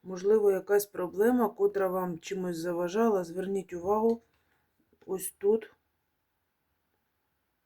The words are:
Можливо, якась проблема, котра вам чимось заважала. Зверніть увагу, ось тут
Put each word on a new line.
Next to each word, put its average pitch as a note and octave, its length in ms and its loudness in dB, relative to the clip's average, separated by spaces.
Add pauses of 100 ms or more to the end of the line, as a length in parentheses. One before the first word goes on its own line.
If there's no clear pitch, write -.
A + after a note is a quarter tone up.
Можливо, G3+ 420 4
якась G3+ 360 0
проблема, G#3 600 0
котра G3 400 0
вам F3+ 300 -2
чимось F3+ 380 -6
заважала. F3+ 680 0
Зверніть F#3 480 -6
увагу, G#3+ 500 0 (840)
ось F#3 320 -8
тут G#3+ 360 0 (1900)